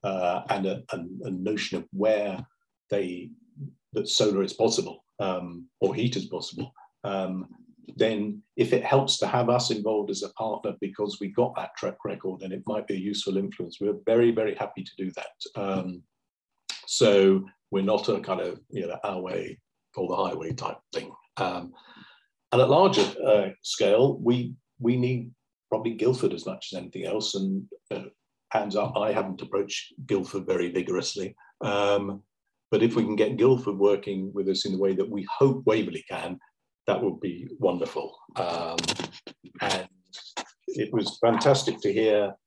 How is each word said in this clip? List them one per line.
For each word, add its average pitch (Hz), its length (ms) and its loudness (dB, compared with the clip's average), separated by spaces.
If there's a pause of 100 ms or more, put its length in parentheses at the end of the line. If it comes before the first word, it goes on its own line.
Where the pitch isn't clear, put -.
uh, 92 460 0
and 98 180 0
a, 90 220 -4
a, 92 80 -6 (260)
a 98 80 -6
notion 95 460 -4
of 82 140 -8
where 104 540 0 (460)
they, 90 400 -4 (600)
that 107 140 -2
solar 101 360 2
is 95 100 -4
possible, - 500 0 (160)
um, 87 460 -6 (160)
or 95 140 2
heat 123 200 0
is - 100 -4
possible, - 460 -10 (320)
um, 92 440 -4 (480)
then 107 460 0 (140)
if - 180 2
it - 100 2
helps 139 340 2
to 101 100 0
have 120 220 2
us 123 220 2
involved 104 400 0
as 98 100 -4
a 98 120 -8
partner 107 480 -4
because 101 380 -6
we 101 100 -6
got 123 260 0
that - 220 -8
track 101 260 -6
record 98 380 -6
and 95 120 -8
it 95 140 -10
might 107 200 -4
be 98 80 -4
a 95 40 -4
useful 98 380 -2
influence, 95 420 -6
we're 101 260 0
very, 117 260 6
very 110 240 0
happy - 280 -8
to - 140 -14
do 95 140 -6
that. - 500 -12
Um, 92 420 -4 (840)
so 98 580 6 (260)
we're 98 120 0
not 104 260 0
a 101 100 0
kind 92 220 -4
of, 90 180 -6 (100)
you 92 180 -6
know, 87 160 -8
our 95 180 -4
way 90 380 -8 (360)
or 92 120 -4
the 87 80 -2
highway 85 380 -2
type - 240 -6 (160)
thing. - 180 -8 (260)
Um, 87 360 -4 (800)
and 123 100 6
at 131 80 6
larger, 147 360 6 (180)
uh, 104 260 4 (140)
scale, 113 540 4
we, 123 360 2 (260)
we 123 180 2
need 123 340 0 (380)
probably 113 240 -2
Guildford 110 400 2
as 85 120 -10
much 95 260 -10
as 92 80 -6
anything 90 260 -10
else. 101 300 -2
And, 98 300 -2 (260)
uh, 95 120 -6 (480)
hands 104 240 0
up, 104 200 0
I 107 160 0
haven't 95 300 -2
approached - 520 -4 (120)
Guildford 95 420 -2
very 90 240 0
vigorously. 92 640 -2 (260)
Um, 101 640 0 (480)
but 110 100 4
if 117 140 4
we 113 80 4
can 104 120 0
get 107 220 2
Guildford 117 400 4
working 98 560 2
with 95 160 -2
us 95 160 0
in 101 60 -2
the 92 80 -2
way 98 160 2
that 95 140 0
we 98 220 -6
hope 135 340 2
Waverley 104 440 0
can, 87 300 -8 (480)
that 98 140 0
would 90 180 -2
be 87 280 -8 (100)
wonderful. 87 580 -2 (200)
Um, 85 420 -4 (840)
and 92 300 -2 (800)
it 113 260 -4
was 107 260 -2
fantastic 117 600 4
to 101 100 2
hear 104 420 2 (140)